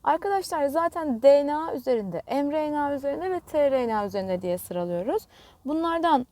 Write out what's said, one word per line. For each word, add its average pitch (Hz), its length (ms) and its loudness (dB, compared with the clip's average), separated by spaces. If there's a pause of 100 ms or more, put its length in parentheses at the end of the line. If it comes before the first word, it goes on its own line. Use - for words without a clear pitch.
Arkadaşlar, 339 640 0
zaten 311 560 -2
D 285 260 8
N 294 80 0
A 320 180 -4
üzerinde, 220 540 -2
M 285 240 -2
R 302 200 -2
N 294 80 -2
A 285 140 -2
üzerinde 285 380 -4
ve 359 80 -2
T 285 320 2
R 254 160 2
N 220 100 0
A 202 80 0
üzerinde 190 360 -4
diye 180 160 -2
sıralıyoruz. 180 680 -4 (380)
Bunlardan 320 680 0